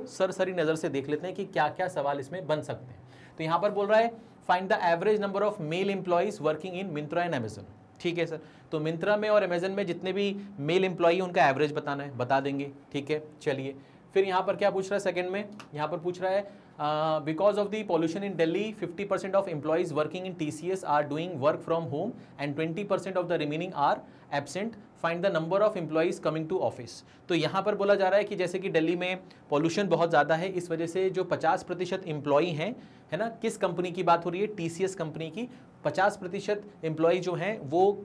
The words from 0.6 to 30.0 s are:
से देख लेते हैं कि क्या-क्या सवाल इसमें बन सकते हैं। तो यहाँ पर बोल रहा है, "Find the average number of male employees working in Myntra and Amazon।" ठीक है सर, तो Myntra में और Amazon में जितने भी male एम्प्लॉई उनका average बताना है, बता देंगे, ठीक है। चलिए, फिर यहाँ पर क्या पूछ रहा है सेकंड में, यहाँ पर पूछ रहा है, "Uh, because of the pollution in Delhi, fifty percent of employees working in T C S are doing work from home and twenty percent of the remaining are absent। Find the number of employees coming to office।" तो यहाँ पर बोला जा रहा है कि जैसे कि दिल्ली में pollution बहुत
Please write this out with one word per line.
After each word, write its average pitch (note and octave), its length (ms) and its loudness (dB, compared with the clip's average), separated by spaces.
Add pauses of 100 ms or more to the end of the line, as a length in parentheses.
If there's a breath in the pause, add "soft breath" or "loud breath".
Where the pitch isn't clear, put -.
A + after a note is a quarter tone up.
से D#3+ 140 -2
देख C#3 200 -4
लेते D3+ 180 -2
हैं F#3 80 -8
कि G3+ 100 -4
क्या-क्या D#3 420 0
सवाल C#3+ 320 -2
इसमें E3+ 280 -8
बन D3+ 140 0
सकते - 320 -10
हैं। - 80 -20 (360 loud breath)
तो D#3+ 60 -4
यहाँ E3 160 2
पर G3+ 120 2
बोल G3 160 0
रहा G#3+ 120 6
है, A#3 120 4 (400 loud breath)
"Find F#3 200 2
the G#3+ 160 4
average F#3+ 320 4
number G3 240 -2
of G#3 220 0
male F#3+ 300 0
employees F3 460 0
working D#3 340 -2
in F#3 200 -6
Myntra D#3+ 320 -2
and D3 120 -2
Amazon।" A2 240 -8 (380)
ठीक E3+ 160 0
है E3+ 80 2
सर, D#3 140 -4 (320 loud breath)
तो D#3 80 0
Myntra E3 380 2
में G#3+ 120 0
और G#3 180 6
Amazon F3 220 0
में G3 160 -2
जितने E3+ 280 -4
भी G3+ 220 0 (240 loud breath)
male F3 260 4
एम्प्लॉई F3 340 4
उनका F3 280 4
average C#3+ 260 2
बताना C#3+ 300 -4
है, C#3 140 -10
बता B2+ 220 2
देंगे, C#3 300 -2 (240)
ठीक C#3 180 -4
है। D3+ 100 -2 (200)
चलिए, C3+ 340 -2 (380 loud breath)
फिर G3 120 6
यहाँ F#3 180 2
पर F#3 120 0
क्या G3 140 2
पूछ F#3+ 160 0
रहा G3+ 100 -2
है G3 40 0
सेकंड F3+ 300 -2
में, G3+ 140 -4 (320)
यहाँ D3+ 120 -2
पर E3+ 100 -6
पूछ F3 240 -6
रहा F#3 100 0
है, G3+ 120 2
"Uh, D3+ 840 -2
because F#3+ 300 4
of G3+ 160 0
the G#3+ 140 -2
pollution E3 360 2
in F#3+ 140 -4
Delhi, E3+ 280 2 (120)
fifty F#3 300 -6
percent F#3+ 280 0
of G3 140 2
employees D#3 440 0
working D#3 340 -2
in F3 80 -8
T D3+ 160 -4
C D#3+ 200 -6
S F#3 160 -4
are D3+ 220 4
doing E3 300 -4
work D#3 240 2
from E3 260 0
home F3 240 -4 (280 loud breath)
and C#3+ 140 -2
twenty D#3+ 300 -2
percent F#3+ 320 -2
of F3+ 140 0
the E3 80 2
remaining D#3 400 -4
are E3+ 180 4 (380 loud breath)
absent। F#3+ 420 -4 (240 loud breath)
Find E3+ 240 0
the F#3+ 80 2
number E3 280 0
of G#3 160 4
employees D#3+ 440 0
coming D#3 260 0
to F3+ 160 -2
office।" A#2+ 320 -4 (340 loud breath)
तो F3 60 2
यहाँ E3 280 0
पर G#3 120 2
बोला G3+ 200 4
जा F#3+ 140 4
रहा G3 80 6
है G#3 60 4
कि G3+ 120 -6
जैसे F3+ 240 -2
कि F#3+ 100 -4
दिल्ली E3 260 2
में F3+ 240 -2 (300 loud breath)
pollution D#3+ 380 2
बहुत E3 220 4